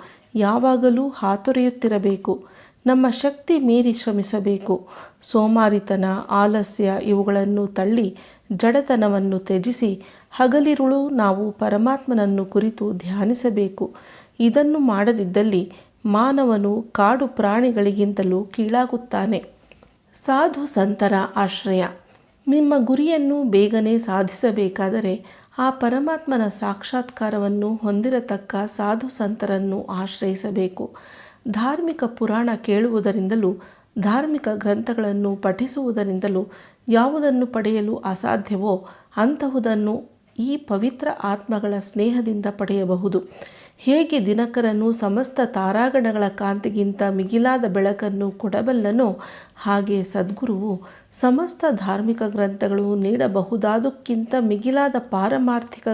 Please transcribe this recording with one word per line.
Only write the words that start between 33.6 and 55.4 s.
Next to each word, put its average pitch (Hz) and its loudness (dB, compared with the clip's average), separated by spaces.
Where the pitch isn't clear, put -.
ಧಾರ್ಮಿಕ 269 0
ಗ್ರಂಥಗಳನ್ನು 202 -2
ಪಠಿಸುವುದರಿಂದಲೂ 202 -2
ಯಾವುದನ್ನು 254 2
ಪಡೆಯಲು 220 -2
ಅಸಾಧ್ಯವೋ 196 -2
ಅಂತಹುದನ್ನು 226 0
ಈ 269 -2
ಪವಿತ್ರ 240 -2
ಆತ್ಮಗಳ 202 -4
ಸ್ನೇಹದಿಂದ 214 -2
ಪಡೆಯಬಹುದು. 190 0
ಹೇಗೆ 294 2
ದಿನಕರನು 226 0
ಸಮಸ್ತ 226 -2
ತಾರಾಗಣಗಳ 220 0
ಕಾಂತಿಗಿಂತ 202 -2
ಮಿಗಿಲಾದ 233 2
ಬೆಳಕನ್ನು 196 0
ಕೊಡಬಲ್ಲನೋ, 220 0
ಹಾಗೆ 202 0
ಸದ್ಗುರುವು 196 -4
ಸಮಸ್ತ 285 0
ಧಾರ್ಮಿಕ 202 -2
ಗ್ರಂಥಗಳು 202 -2
ನೀಡಬಹುದಾದಕ್ಕಿಂತ 226 0
ಮಿಗಿಲಾದ 254 0
ಪಾರಮಾರ್ಥಿಕ 240 -2